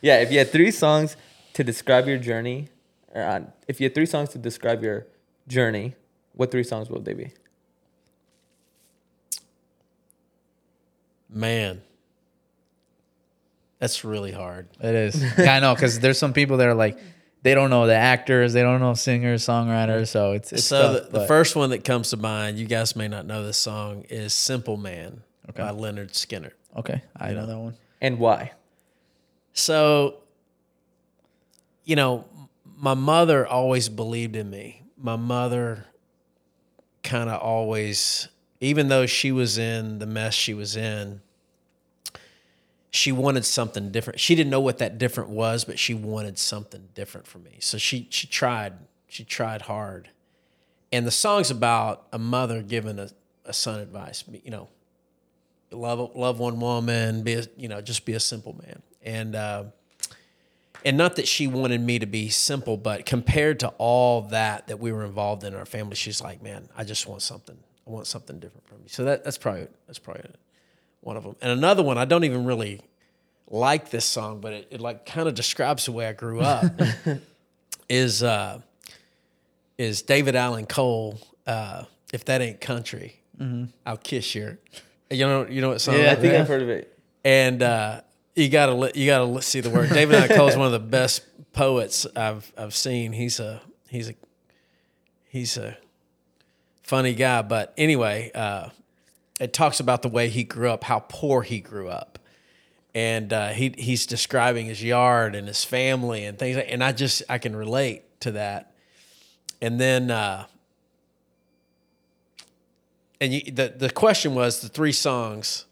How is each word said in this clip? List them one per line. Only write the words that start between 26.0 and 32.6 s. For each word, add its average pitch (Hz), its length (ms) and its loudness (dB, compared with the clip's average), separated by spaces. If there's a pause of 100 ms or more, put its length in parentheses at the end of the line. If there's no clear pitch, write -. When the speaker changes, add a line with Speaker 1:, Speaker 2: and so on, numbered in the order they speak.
Speaker 2:
Skinner. - 380 -8 (240)
Speaker 3:
Okay, 127 240 -6 (160)
I 101 120 -8
Speaker 2:
You 101 60 -6
Speaker 3:
know 107 60 -8
Speaker 2:
know? 110 60 -8
Speaker 3:
that 110 120 -10
one. 113 160 -12 (260)
Speaker 1:
And 127 180 -2
why? 117 320 2 (1000)
Speaker 2:
So, 151 640 4 (1700)
you 156 100 0
know, 127 300 2 (520)